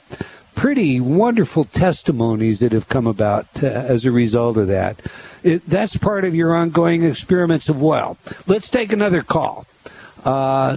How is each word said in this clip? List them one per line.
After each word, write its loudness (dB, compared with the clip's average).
pretty 0
wonderful 2
testimonies 0
that 2
have 0
come 0
about, 0
uh, 2
as -2
a 2
result 2
of 2
that. -2
It, 0
that's -2
part -2
of 0
your 2
ongoing 0
experiments 0
of 0
well. 0
Let's 0
take -2
another 0
call. -4
Uh, 0